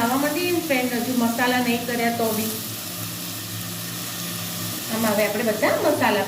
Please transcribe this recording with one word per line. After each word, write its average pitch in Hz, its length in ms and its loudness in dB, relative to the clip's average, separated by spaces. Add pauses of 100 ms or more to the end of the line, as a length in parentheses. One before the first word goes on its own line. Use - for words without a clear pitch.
આવવા 254 220 2
માંડી 339 340 0
ને 320 120 2
ફ્રેન્ડ, 254 240 2 (120)
હજુ 254 160 0
મસાલા 247 460 2
નહીં 233 200 0
કર્યા 233 320 0
તો 226 80 2 (120)
બી. - 160 -2 (2500)
આમાં 220 220 2
હવે 214 120 4
આપણે 214 240 0
બધા 269 240 2 (100)
મસાલા 214 440 4